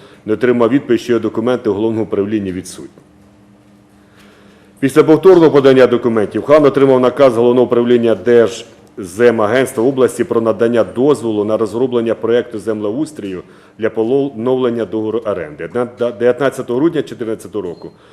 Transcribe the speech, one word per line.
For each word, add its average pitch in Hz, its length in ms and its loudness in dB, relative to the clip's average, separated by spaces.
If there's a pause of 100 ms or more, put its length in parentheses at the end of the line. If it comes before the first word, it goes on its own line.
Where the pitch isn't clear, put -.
(260)
не 107 80 -2
отримав 120 360 2
відповідь, 127 320 0
що 123 120 -6
його 113 100 0
документи 117 460 -2
в 101 40 0
Головному 110 300 -4
управлінні 101 480 -4
відсутні. - 520 -14 (1800)
Після 135 240 2
повторного 156 480 6
подання 131 360 6
документів 113 560 -2
Хан 147 220 4
отримав 135 340 4
наказ 123 360 2
Головного 120 320 2
управління 120 480 2
Держземагентства 113 1700 0
області 127 400 0
про 113 180 -2
надання 113 420 0
дозволу 110 640 -2
на 107 120 -2
розроблення 113 580 -2
проєкту 113 440 -2
землеустрою 104 840 -8 (360)
для 110 100 -4
поновлення 120 960 -2
договору 110 340 -6
оренди. 82 540 -8
На, 120 120 -4 (260)
дев'ятнадцятого 123 680 -2
грудня 160 220 0
чотирнадцятого 107 600 -10
року 85 300 -14 (220)